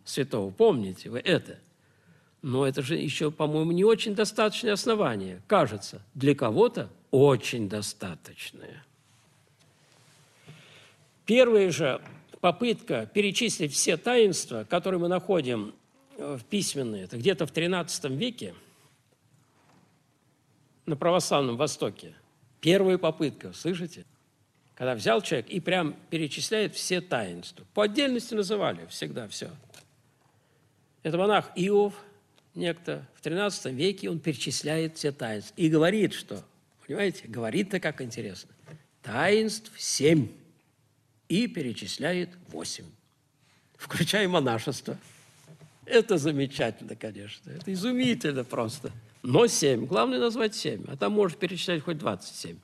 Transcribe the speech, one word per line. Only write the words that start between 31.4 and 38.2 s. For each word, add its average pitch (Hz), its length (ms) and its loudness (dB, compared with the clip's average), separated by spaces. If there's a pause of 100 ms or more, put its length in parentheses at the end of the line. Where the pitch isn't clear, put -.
Иов, 202 360 4 (600)
некто, 165 600 -6
в - 60 -20
тринадцатом 165 560 -4
веке 190 320 -2
он 170 100 -4
перечисляет 156 800 -4
все 147 160 -2
таинства. 110 440 -8
И 165 120 2
говорит, 170 460 4
что, - 280 -12 (440)
понимаете, 170 420 -4
говорит-то 117 520 -2
как 156 200 -6
интересно. 113 500 -10 (520)